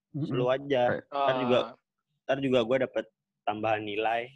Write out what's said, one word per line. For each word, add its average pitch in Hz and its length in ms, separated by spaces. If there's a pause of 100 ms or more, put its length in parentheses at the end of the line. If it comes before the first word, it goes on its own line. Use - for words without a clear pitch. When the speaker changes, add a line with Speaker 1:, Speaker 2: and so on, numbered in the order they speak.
(120)
Speaker 1:
Mm-mm. 151 160
Speaker 2:
Slow 123 220
aja. 127 520
Speaker 1:
Kayak - 80
Speaker 2:
Ntar 139 300
juga, 123 220
Speaker 3:
Ah. 117 100 (560)
Speaker 2:
ntar 135 120
juga 131 240
gua 120 200
dapet 113 220 (380)
tambahan 107 400
nilai, 110 520